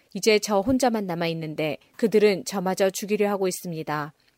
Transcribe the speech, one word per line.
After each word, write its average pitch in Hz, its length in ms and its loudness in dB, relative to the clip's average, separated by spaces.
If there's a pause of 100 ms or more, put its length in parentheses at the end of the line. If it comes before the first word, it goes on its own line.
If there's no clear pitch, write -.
(140)
이제 208 260 4
저 208 200 0
혼자만 226 460 0
남아있는데 165 720 -4 (180)
그들은 208 500 4
저마저 190 440 0
죽이려 202 400 -2
하고 196 180 0
있습니다." 156 640 -6 (240)